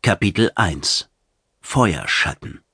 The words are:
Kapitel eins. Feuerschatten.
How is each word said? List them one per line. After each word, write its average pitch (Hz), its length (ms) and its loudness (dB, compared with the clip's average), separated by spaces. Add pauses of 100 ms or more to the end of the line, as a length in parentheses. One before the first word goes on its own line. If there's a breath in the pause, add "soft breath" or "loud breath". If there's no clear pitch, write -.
Kapitel 107 520 2
eins. 82 540 -2 (520)
Feuerschatten. - 1000 -2 (120)